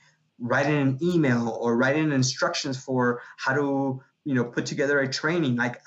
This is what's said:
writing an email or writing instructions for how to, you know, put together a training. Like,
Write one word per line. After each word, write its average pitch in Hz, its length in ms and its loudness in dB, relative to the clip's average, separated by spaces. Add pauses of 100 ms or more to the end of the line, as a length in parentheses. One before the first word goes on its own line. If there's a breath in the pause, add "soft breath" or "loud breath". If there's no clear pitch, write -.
(400 soft breath)
writing 135 340 0
an 135 260 2
email 139 480 2
or 117 280 0
writing 147 340 2
instructions 131 720 -2
for 123 400 0 (140 loud breath)
how 135 180 -2
to, 139 480 0 (220 loud breath)
you 143 100 -2
know, 120 100 2
put - 220 -4
together 143 320 0
a 135 100 0
training. 151 460 0
Like, 120 320 -2